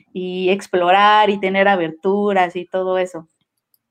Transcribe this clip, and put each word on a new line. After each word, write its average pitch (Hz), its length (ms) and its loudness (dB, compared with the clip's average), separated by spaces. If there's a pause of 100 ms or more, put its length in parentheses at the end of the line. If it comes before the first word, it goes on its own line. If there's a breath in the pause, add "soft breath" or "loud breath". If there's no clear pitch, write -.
(120)
y 185 380 -4
explorar 202 800 2
y 202 80 -4
tener 196 300 0
aberturas 190 880 -2
y 180 100 -8
todo 185 320 -4
eso. 175 300 -8 (640)